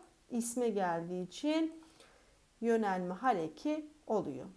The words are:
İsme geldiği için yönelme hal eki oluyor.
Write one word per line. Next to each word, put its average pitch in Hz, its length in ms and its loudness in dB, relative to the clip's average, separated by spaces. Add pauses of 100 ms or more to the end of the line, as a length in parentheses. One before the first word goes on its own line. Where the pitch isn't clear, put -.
(300)
İsme 240 380 0
geldiği 180 540 0
için 311 500 0 (880)
yönelme 196 540 2
hal 226 240 2
eki 302 480 -2 (200)
oluyor. 147 400 -2 (100)